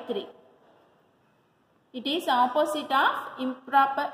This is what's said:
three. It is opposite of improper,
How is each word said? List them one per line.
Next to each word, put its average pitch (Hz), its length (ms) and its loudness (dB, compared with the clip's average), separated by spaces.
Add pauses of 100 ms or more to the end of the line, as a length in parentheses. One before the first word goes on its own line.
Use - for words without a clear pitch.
three. 202 220 -6 (1700)
It 240 140 -8
is 320 200 -2
opposite 285 640 2
of 285 480 0
improper, 269 760 0